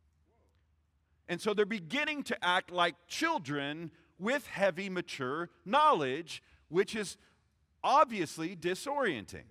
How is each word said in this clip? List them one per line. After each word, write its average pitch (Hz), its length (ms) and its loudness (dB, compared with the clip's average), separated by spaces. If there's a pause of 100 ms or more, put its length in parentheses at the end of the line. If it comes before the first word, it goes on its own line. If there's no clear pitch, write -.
(1300)
And 175 120 -4
so 214 140 0
they're 208 120 4
beginning 233 580 -2
to - 200 -4
act 180 260 2
like 175 240 4 (140)
children 151 840 -2 (260)
with 190 300 -2
heavy, 190 420 0
mature 165 640 -4 (140)
knowledge, 175 760 2 (280)
which 190 260 0
is 214 220 -6 (680)
obviously 202 720 2
disorienting. 175 960 -4